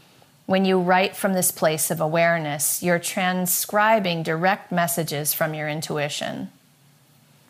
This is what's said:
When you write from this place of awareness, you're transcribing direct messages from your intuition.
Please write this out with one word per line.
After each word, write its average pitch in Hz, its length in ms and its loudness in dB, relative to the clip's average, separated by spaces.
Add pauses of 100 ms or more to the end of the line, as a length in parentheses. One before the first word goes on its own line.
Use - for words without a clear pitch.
(460)
When 190 180 2
you 190 160 4
write 185 340 2
from 190 200 0
this 180 180 0
place 156 380 0
of 165 100 -2
awareness, 156 840 0
you're 175 160 2
transcribing 185 1200 0
direct 170 500 0
messages 156 600 -2
from 156 180 -2
your 151 160 -6
intuition. 151 840 -4 (1000)